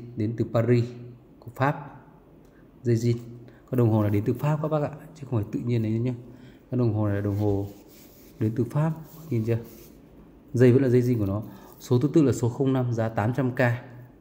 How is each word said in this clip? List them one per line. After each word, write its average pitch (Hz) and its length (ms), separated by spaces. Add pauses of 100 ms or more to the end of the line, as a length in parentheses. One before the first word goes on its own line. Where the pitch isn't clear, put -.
(160)
đến 110 200
từ 113 160
Paris 117 320 (540)
của - 160
Pháp. - 480 (800)
Dây 120 140
zin. 117 200 (540)
Con 127 80
đồng 120 120
hồ 110 120
này 104 80
đến 104 160
từ 127 60
Pháp 147 300
các 156 60
bác 151 140
ạ, 143 80 (240)
chứ - 160
không 110 120
phải 104 100
tự 143 80
nhiên 120 220
đấy 110 100
nhá. 120 220 (560)
Con 123 80
đồng 117 160
hồ 107 120
này 101 100
là 101 40
đồng 101 180
hồ 101 280 (720)
đến 110 180
từ 120 80
Pháp, 151 280 (380)
nhìn 113 140
chưa? 113 140 (920)
Dây 123 200
vẫn 135 100
là 135 60
dây 123 140
zin 123 160
của 101 80
nó. 101 160 (380)
Số 123 180
thứ 139 160
tự 170 80
là 127 100
số 117 160
không 131 240
năm, 127 200
giá 113 160
tám 113 280
trăm 127 140
K. 123 80 (640)